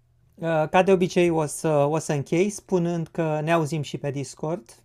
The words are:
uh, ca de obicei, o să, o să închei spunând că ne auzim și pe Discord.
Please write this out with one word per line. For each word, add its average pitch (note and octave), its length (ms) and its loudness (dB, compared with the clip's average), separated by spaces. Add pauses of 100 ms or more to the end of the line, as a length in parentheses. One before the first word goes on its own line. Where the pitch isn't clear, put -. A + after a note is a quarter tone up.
(360)
uh, D#3+ 340 0
ca F#3 140 4
de F#3 80 4
obicei, F3+ 380 4
o D#3+ 160 0
să, D3 440 0
o D#3 80 0
să D#3 160 -4
închei E3 360 0
spunând E3+ 580 -2
că D#3 360 -2
ne D#3 80 -2
auzim D#3+ 300 0
și C#3 160 -8
pe C#3+ 140 -6
Discord. D#3 580 -8 (160)